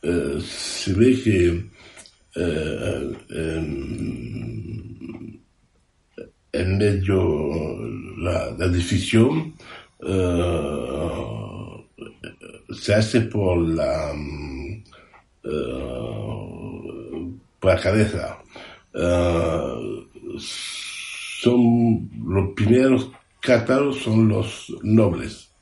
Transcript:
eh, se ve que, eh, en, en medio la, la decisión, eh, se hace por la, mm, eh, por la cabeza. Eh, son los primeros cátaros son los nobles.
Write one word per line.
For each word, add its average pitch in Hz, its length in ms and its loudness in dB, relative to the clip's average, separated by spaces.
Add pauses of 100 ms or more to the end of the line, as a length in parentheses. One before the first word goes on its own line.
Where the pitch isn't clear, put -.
eh, 76 380 0
se - 540 -6
ve 120 280 6
que, 87 440 2 (680)
eh, 69 760 -4 (180)
en, 69 2000 -8 (1120)
en 95 260 2
medio 95 420 4 (1000)
la, 87 400 -2
la 92 100 0
decisión, 113 840 2 (520)
eh, 71 1800 -2 (840)
se - 240 -2
hace 110 280 4
por 95 360 2
la, 78 560 0
mm, 73 720 -10 (600)
eh, 58 1900 -8 (300)
por 92 140 6
la 87 60 0
cabeza. 95 580 2 (560)
Eh, 82 1120 0 (320)
son - 1700 2 (180)
los 95 280 0
primeros 123 560 4 (300)
cátaros 131 640 2
son 110 260 6
los - 440 -2 (100)
nobles. 98 680 2 (120)